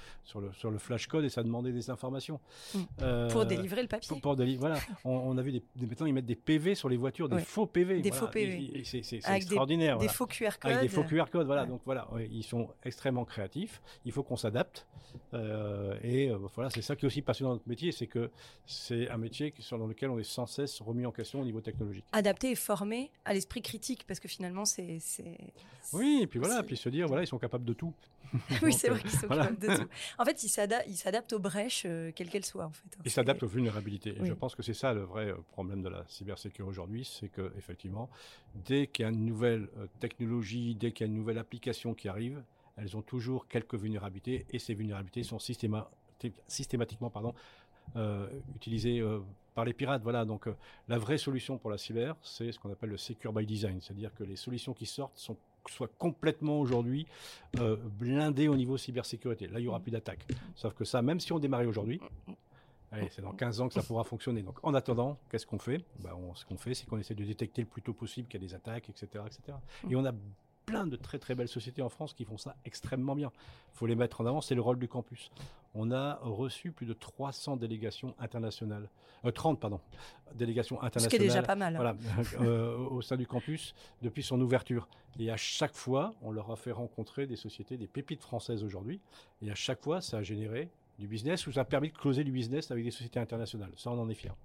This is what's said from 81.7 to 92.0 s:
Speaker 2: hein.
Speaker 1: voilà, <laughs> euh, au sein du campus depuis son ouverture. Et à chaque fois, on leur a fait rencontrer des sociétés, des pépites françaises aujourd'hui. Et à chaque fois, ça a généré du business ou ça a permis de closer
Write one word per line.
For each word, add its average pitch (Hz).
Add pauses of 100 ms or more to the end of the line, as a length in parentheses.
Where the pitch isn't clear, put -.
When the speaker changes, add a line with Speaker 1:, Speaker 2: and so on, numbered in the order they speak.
Speaker 2:
hein. 120 (400)
Speaker 1:
voilà, 123
<laughs> -
euh, 117
au 127
sein 127
du 123
campus - (260)
depuis 120
son 127
ouverture. 123 (320)
Et 113
à 113
chaque -
fois, 147
on 113
leur 107
a 110
fait 120
rencontrer 120
des 123
sociétés, 110
des 110
pépites 139
françaises 113
aujourd'hui. 107 (420)
Et 107
à 101
chaque -
fois, 170
ça 120
a 104
généré 107 (320)
du 101
business 127
ou 139
ça 131
a -
permis 151
de -
closer 139